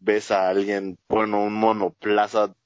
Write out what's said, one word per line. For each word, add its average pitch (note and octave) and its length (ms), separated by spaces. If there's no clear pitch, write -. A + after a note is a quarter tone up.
ves G#2 320
a F#2+ 160
alguien, G2 500
bueno, G#2+ 360
un G#2 100
monoplaza G#2 1000